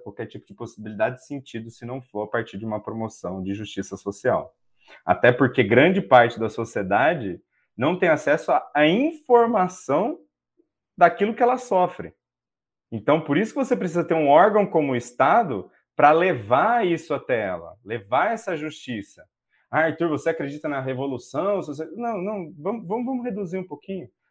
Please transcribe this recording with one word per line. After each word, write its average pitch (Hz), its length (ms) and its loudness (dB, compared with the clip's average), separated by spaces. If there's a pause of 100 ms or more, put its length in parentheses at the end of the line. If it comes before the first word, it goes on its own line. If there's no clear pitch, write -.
qualquer 110 240 -12
tipo - 180 -18
de - 80 -20
possibilidade 110 600 -6
de - 100 -20
sentido, 120 460 -12
se - 120 -20
não 123 160 -10
for 104 220 -10
a 107 60 -6
partir 113 280 -6
de 104 100 -10
uma 107 140 -6
promoção 104 640 -10
de 95 140 -6
justiça 98 420 -10
social. 101 580 -4 (480)
Até 117 280 4
porque 123 320 4
grande 147 380 4
parte 120 380 4
da 110 100 -2
sociedade 113 920 -2 (340)
não 156 220 0
tem 180 120 2
acesso 156 420 0
à, - 240 0
à 151 120 4
informação 226 1300 2 (760)
daquilo 175 380 4
que 214 80 -6
ela 247 160 4
sofre. 180 560 -2 (800)
Então, 143 280 2
por 147 200 0
isso 220 140 -2
que 285 60 -4
você 262 160 0
precisa 175 280 -2
ter 165 100 -2
um 156 160 2
órgão 196 380 6
como 147 240 0
o 127 40 0
Estado 135 760 0 (240)
pra 143 160 8
levar 170 760 2
isso 165 260 -2
até 127 300 -2
ela, 87 420 -6
levar 117 500 -2
essa 208 220 -6
justiça. 143 720 -10 (440)
"Ah, 151 140 2
Arthur, 165 240 -2
você 147 200 -2
acredita 147 400 -4
na 143 100 -4
revolução?" 135 760 -4
Você, 151 280 -6 (120)
não, 226 260 -6
não, 185 340 -8
vamos, 190 320 -8
vamos, 226 180 -4
vamos 254 200 -6
reduzir 190 320 -6
um 185 100 -8
pouquinho. 180 400 -12 (240)